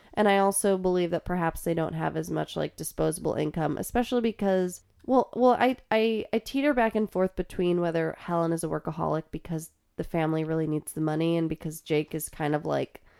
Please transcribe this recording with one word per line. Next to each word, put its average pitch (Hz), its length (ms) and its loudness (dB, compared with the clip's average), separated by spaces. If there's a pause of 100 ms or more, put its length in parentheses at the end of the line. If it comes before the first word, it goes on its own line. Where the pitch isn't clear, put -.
(140)
And 208 140 4
I 196 100 6
also 196 400 4
believe 180 320 0
that 170 140 -2
perhaps 175 380 -2
they 170 120 0
don't 160 200 -2
have 160 220 -2
as 160 140 -4
much, 156 260 -4
like, 151 200 -4
disposable 156 580 -2
income, 151 420 -2
especially 240 440 -2
because, 190 600 0 (220)
well, 247 300 2
well, 247 240 6
I, 247 180 4 (140)
I, 220 420 2
I 226 60 2
teeter 277 340 0
back 226 220 2
and 214 160 0
forth 185 240 0
between 175 460 0
whether 165 360 0
Helen 170 360 0
is 165 120 -2
a 160 40 -4
workaholic 156 640 -4
because 160 380 -8 (260)
the 156 80 -4
family 160 400 0
really 160 240 0
needs 151 240 -4
the 160 80 -6
money 156 360 0
and 165 120 0
because 156 320 -8
Jake 151 340 -2
is 156 140 -6
kind 151 260 -2
of, 151 100 -2
like, 139 380 -4 (180)